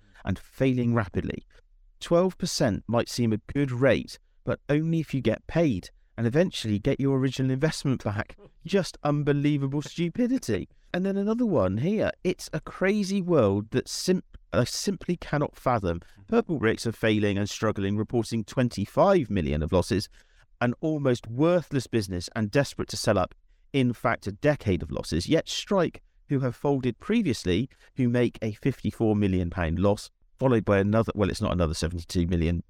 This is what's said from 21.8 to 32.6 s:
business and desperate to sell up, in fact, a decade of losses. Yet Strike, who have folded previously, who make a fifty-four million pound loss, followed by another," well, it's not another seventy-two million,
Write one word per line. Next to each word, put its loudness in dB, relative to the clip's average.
business -4
and -2
desperate 0
to -8
sell 2
up, 0
in 2
fact, -4
a -6
decade 0
of -10
losses. -4
Yet 2
Strike, -2
who 2
have -2
folded 0
previously, 0
who 2
make 2
a -4
fifty-four 0
million 2
pound -2
loss, 0
followed 2
by 4
another," 2
well, 2
it's -4
not 0
another 2
seventy-two -2
million, 0